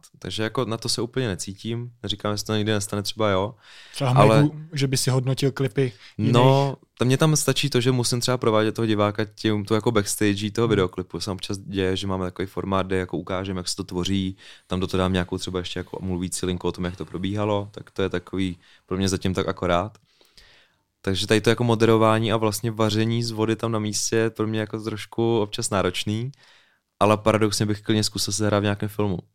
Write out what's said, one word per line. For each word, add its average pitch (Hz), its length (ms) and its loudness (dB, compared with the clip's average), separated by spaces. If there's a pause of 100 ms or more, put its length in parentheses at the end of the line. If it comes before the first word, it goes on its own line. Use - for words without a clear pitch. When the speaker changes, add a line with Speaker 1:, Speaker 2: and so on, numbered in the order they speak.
(200)
Speaker 1:
Takže 95 240 -6
jako 113 220 -2
na 110 120 -6
to 120 120 -6
se - 120 -2
úplně 123 260 -4
necítím, 117 640 -8 (120)
neříkám, 104 300 -4
že 101 40 -6
se - 80 -8
to 107 100 -2
nikdy 107 160 0
nestane, 101 320 -2
třeba 107 260 -2
jo. 98 260 0 (380)
Speaker 2:
Třeba 131 180 -2
Speaker 1:
Ale 110 280 8
Speaker 2:
hmyku, 147 200 2 (140)
že 139 140 0
by 131 100 -2
si - 120 -2
hodnotil 131 420 0
klipy 135 420 -2 (240)
jiných? - 160 2
Speaker 1:
No, 135 420 6 (220)
tam, 117 100 2
mně 131 100 4
tam 156 180 4
stačí 143 340 0
to, 123 120 2
že 131 100 2
musím 123 300 0
třeba 127 160 0
provádět 110 380 2
toho 117 100 0
diváka 104 400 2
tím, 104 400 -2
to 113 100 0
jako 117 160 2
backstage 104 600 0
toho 113 160 0
Speaker 2:
Hmm. - 20 2
Speaker 1:
videoklipu. 92 500 0
Se 104 120 -6
občas 95 260 -8
děje, 95 400 -2
že 101 100 -6
máme 95 180 -2
takový 90 200 -6
formát, 95 420 -2
kde 95 100 -2
jako 92 200 -4
ukážeme, 92 420 -6
jak 87 80 -8
se - 80 -4
to 98 80 -6
tvoří, 92 540 -2 (300)
tam 92 120 -2
do 92 80 -2
toho 92 120 -2
dám 92 140 2
nějakou 92 240 -2
třeba 90 220 -6
ještě 90 200 -8
jako - 220 -10
mluvící 90 440 -4
linku 90 220 -2
o 87 40 -2
tom, 90 140 -6
jak 87 100 -6
to 92 100 -10
probíhalo, 101 640 -4
tak - 200 -20
to - 100 -4
je 92 80 0
takový 92 480 -4 (280)
pro 92 120 -4
mě 98 120 2
zatím 92 240 0
tak 95 140 -2
akorát. 90 500 0 (1040)
Takže 98 260 -2
tady 110 140 4
to 117 80 2
jako 113 140 2
moderování 113 680 4
a 113 60 2
vlastně 110 340 -2
vaření 110 520 0
z 117 80 -6
vody 110 240 0
tam 113 160 -4
na 110 80 -2
místě 107 360 -2
je 113 140 2
pro 110 180 -4
mě 110 120 -2
jako 107 200 -6
trošku 110 600 -2
občas 104 300 -4
náročný, 104 600 -2 (680)
ale 104 180 6
paradoxně 107 480 2
bych 104 160 -2
klidně 107 220 0
zkusil - 300 -4
se 107 140 0
hrát 104 120 2
v 101 40 0
nějakém 104 260 -2
filmu. 101 280 -2 (180)